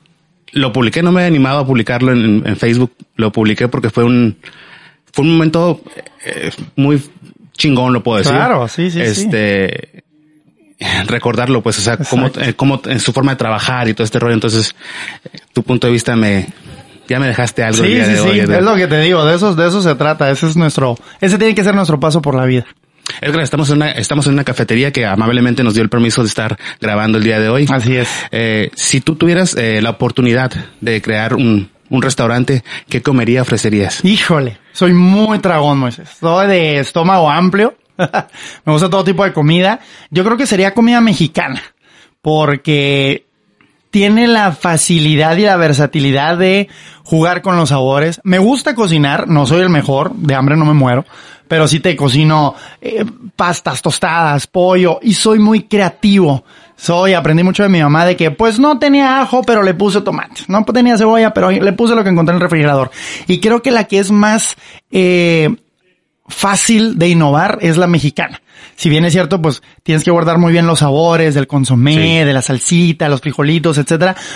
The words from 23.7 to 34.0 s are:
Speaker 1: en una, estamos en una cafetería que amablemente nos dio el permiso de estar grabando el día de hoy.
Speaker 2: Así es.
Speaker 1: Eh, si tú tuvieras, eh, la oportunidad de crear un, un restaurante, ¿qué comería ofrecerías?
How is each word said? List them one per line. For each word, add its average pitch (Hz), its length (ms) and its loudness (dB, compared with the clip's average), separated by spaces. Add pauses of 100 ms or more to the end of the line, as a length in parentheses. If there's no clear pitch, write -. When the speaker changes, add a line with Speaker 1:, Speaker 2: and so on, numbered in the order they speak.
Speaker 1:
en 147 60 2
una, 151 140 0
estamos 139 360 -2
en 139 80 2
una 143 100 0
cafetería 123 480 0
que 123 140 -2
amablemente 120 580 0
nos 110 100 0
dio 113 80 2
el 107 60 0
permiso 120 340 0
de 110 60 0
estar 107 280 -6 (240)
grabando 107 380 -2
el 107 60 0
día 110 160 0
de 107 80 0
hoy. 139 240 0
Speaker 2:
Así 127 240 0
es. 123 120 -2 (220)
Speaker 1:
Eh, 110 460 -2
si - 240 -2
tú 160 160 -2
tuvieras, 175 400 0
eh, 113 260 -2
la 117 80 0
oportunidad 123 640 -2 (300)
de 113 200 -2
crear 113 320 -4
un, 107 360 0 (180)
un 131 140 -2
restaurante, 123 600 0 (260)
¿qué 123 140 -4
comería 127 400 2
ofrecerías? 107 640 -2